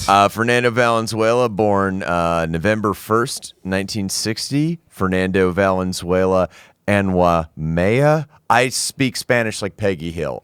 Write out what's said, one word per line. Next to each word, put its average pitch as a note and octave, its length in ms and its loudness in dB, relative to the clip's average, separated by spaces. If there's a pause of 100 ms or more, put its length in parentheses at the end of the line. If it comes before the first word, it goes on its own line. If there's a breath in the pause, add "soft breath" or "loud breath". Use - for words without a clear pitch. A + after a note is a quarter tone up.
Uh, G2+ 200 6
Fernando A#2+ 420 0
Valenzuela, A2+ 760 2
born, G2 540 0
uh, E2+ 440 0
November G2+ 480 -2
first, - 600 -4 (100)
nineteen F#2+ 440 -4
sixty. C#3+ 720 -4 (100)
Fernando F#2 640 2
Valenzuela F#2 1000 0 (380 loud breath)
Anwamea. F#2+ 1400 0 (220 soft breath)
I A#2+ 200 2
speak - 480 -4
Spanish A#2 440 -2
like G2 160 -8
Peggy E2+ 360 -2
Hill. D2 320 -6